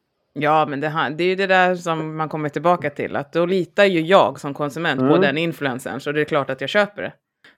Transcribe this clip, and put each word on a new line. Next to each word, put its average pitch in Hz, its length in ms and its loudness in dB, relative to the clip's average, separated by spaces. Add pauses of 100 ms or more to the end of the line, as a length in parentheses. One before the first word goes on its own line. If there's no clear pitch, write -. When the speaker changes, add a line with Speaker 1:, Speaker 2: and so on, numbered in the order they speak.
(320)
Speaker 1:
Ja, 151 360 2
men 139 120 -6
det 151 80 -4
här, 151 220 -2
det 156 140 -4
är 185 40 2
ju 190 60 0
det 196 120 -2
där 185 280 4
som 160 420 -4
man 156 120 -4
kommer 156 200 -4
tillbaka 156 420 0
till, 113 260 -6
att 139 160 -6
då 170 140 0
litar 190 380 2
ju 185 160 2
jag 160 400 4
som 143 140 -8
konsument 147 460 -2
på 131 60 4
Speaker 2:
Mm. 160 140 6
Speaker 1:
den 143 180 2
influencern, 135 600 -4
så 147 120 -6
det 151 80 0
är 151 40 2
klart 143 260 -2
att 135 100 -6
jag 135 100 -6
köper 202 320 0
det. - 100 -6 (460)